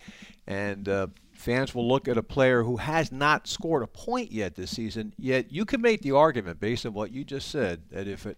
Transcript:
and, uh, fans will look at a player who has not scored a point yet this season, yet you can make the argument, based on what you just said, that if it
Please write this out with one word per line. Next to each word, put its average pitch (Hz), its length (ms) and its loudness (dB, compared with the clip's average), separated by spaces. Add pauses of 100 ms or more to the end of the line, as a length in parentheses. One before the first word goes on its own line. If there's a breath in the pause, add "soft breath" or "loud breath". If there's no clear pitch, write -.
(480 loud breath)
and, 98 420 -4
uh, 98 180 2 (260)
fans 131 420 -2
will 120 120 0
look 135 200 2
at 123 100 2
a 107 60 2
player 127 400 4
who 120 140 0
has 151 340 0
not 143 360 2
scored 160 360 -2
a 104 40 -6
point - 440 -6
yet 101 240 -4
this - 160 -8
season, 107 480 -6
yet 131 320 0
you 185 140 -2
can 247 140 -2
make 226 220 4
the 139 100 -2
argument, 127 480 4
based 113 240 -2
on 113 100 -6
what 104 180 -4
you 135 120 -10
just 135 280 -10
said, 95 280 0 (120)
that 98 160 -6
if 98 180 -10
it 104 120 -8